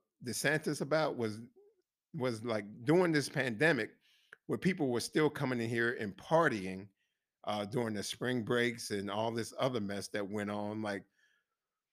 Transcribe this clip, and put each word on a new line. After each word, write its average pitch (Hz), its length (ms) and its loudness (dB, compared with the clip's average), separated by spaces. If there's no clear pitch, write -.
DeSantis 147 560 0
about 151 360 0
was, 110 240 -2
was, 120 300 -2
like, 110 200 0
during 170 300 6
this 143 160 2
pandemic, 135 640 2
where 120 120 -2
people 175 300 2
were 120 120 2
still 151 300 2
coming 127 300 -2
in 113 80 0
here 117 320 2
and 101 160 -4
partying, 104 720 0
uh, 104 200 -2
during 113 300 -2
the 98 80 -4
spring 123 400 -2
breaks 120 480 0
and 101 180 -2
all 110 220 0
this 113 280 -4
other 127 220 0
mess 98 280 -6
that 101 200 -4
went 104 220 -2
on, 104 320 -4
like, 101 220 -4